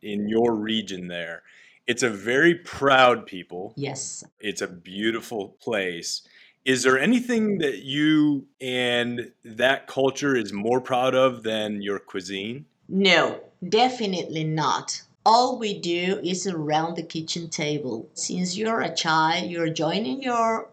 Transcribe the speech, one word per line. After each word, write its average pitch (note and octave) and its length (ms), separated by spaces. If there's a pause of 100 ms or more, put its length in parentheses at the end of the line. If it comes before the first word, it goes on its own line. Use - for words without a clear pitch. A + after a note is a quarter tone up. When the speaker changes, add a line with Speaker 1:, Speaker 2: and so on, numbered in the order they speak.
Speaker 1:
in G#2 260
your A2+ 280
region G#2 500
there. E2+ 360 (440)
It's A#2+ 160
a A#2+ 80
very B2+ 460
proud C3 680
people. F#2 500
Speaker 2:
Yes. - 480 (160)
Speaker 1:
It's G2+ 200
a G2 80
beautiful G2+ 920
place. F#2 600 (420)
Is C3 180
there C3 160
anything A3 600
that C3+ 200
you D3 680 (140)
and A#2+ 720 (120)
that B2 420
culture C3+ 500
is G#2 160
more A2+ 280
proud B2+ 340
of B2+ 280
than G#2+ 380
your G2+ 180
cuisine? G2+ 680 (200)
Speaker 2:
No, F3+ 540 (260)
definitely G3 800
not. D#3 560 (240)
All B3 340
we G3+ 200
do F3 440
is F3+ 240
around D#3+ 500
the - 60
kitchen D#3+ 460
table. D3 640
Since F3+ 460
you're A3+ 240
a E3 120
child, E3 560
you're E3+ 200
joining F#3+ 520
your A3+ 500